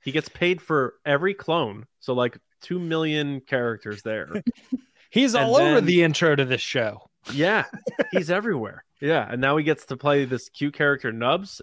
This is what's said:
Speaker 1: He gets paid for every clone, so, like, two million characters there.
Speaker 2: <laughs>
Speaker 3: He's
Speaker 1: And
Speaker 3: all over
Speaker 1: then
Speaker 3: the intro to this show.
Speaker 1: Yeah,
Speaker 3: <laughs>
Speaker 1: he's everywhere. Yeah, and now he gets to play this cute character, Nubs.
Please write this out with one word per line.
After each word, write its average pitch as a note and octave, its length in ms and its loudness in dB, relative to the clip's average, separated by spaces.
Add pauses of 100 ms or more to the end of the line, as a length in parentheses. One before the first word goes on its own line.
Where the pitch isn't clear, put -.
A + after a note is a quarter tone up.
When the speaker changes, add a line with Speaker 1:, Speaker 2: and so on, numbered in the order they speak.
Speaker 1:
He C#3 80 -6
gets D3+ 160 -2
paid F3+ 340 -2
for C#3 340 0 (100)
every D3 280 2
clone, B2+ 520 -4 (160)
so, C3 120 -4
like, B2 240 0 (240)
two F3+ 160 -6
million D#3 600 -2
characters A2+ 640 -4
there. A2 300 -6
Speaker 2:
<laughs> - 800 -8
Speaker 3:
He's B3+ 220 2
Speaker 1:
And A#3+ 120 2
Speaker 3:
all A3+ 100 2
over D4+ 200 6
Speaker 1:
then A3+ 100 4
Speaker 3:
the F3 180 6
intro D#3 320 4
to C#3 80 2
this B2+ 180 -2
show. A2 480 -4 (240)
Speaker 1:
Yeah, F3+ 320 0 (220)
Speaker 3:
<laughs> - 240 -4
Speaker 1:
he's F3+ 180 -2
everywhere. F3 540 -4 (160)
Yeah, C#3+ 320 0
and B2 80 -4
now C3+ 160 2
he D#3 80 2
gets D3+ 240 -2
to C3 100 -8
play C#3+ 280 2
this B2 240 -6
cute C#3+ 240 -4
character, C#3 400 0
Nubs. C#3 500 -2